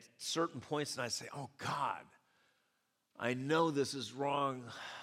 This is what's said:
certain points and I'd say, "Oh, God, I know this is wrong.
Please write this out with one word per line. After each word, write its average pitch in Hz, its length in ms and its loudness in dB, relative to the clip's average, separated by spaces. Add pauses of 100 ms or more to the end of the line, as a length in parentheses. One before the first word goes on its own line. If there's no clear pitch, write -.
(180)
certain 151 440 0
points 147 340 -2
and 131 80 -2
I'd 117 80 -2
say, - 220 -4
"Oh, 139 240 -8
God, 139 460 -2 (1120)
I 120 160 2
know 156 380 4
this 139 220 2
is 117 180 -4
wrong. 139 520 2 (400)